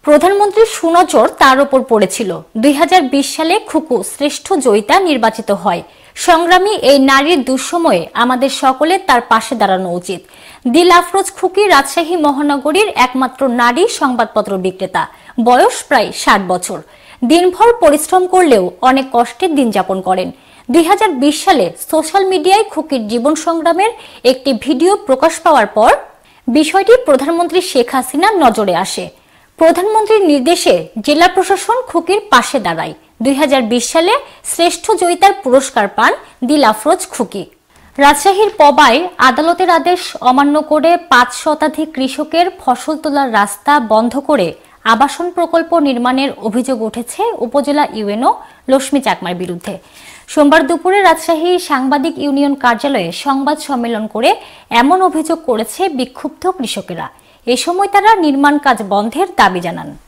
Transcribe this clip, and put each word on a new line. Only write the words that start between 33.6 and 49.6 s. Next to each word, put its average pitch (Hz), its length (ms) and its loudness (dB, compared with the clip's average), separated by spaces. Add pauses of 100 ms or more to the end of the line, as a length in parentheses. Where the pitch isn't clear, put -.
বিশ 240 120 0 (100)
সালে 339 200 2 (380)
শ্রেষ্ঠ 339 340 -2 (160)
জয়িতার 359 320 2 (100)
পুরস্কার 254 420 0 (120)
পান 247 140 2 (380)
দিল 294 220 2
আফরোজ 330 300 -2 (120)
খুকি। 202 300 -8 (540)
রাজশাহীর 381 540 2 (100)
পবায় 285 380 6 (280)
আদালতের 339 420 0 (100)
আদেশ 359 220 0 (280)
অমান্য 285 260 2 (160)
করে 311 200 2 (200)
পাঁচ 247 180 4 (140)
শতাধিক 311 520 -2
কৃষকের 302 500 -2 (160)
ফসল 262 420 -2
তোলার 277 260 -2 (100)
রাস্তা 208 340 -2 (200)
বন্ধ 226 200 0 (160)
করে 226 180 2 (460)
আবাসন 277 340 0 (100)
প্রকল্প 330 340 -2 (160)
নির্মাণের 254 420 -2 (180)
অভিযোগ 247 300 -2 (100)
উঠেছে 240 340 -10 (240)
উপজেলা 285 380 0 (140)
ইউএনও 220 340 -2 (400)
লক্ষ্মী 269 340 0
চাকমার 180 360 -4
বিরুদ্ধে। 180 320 -10 (600)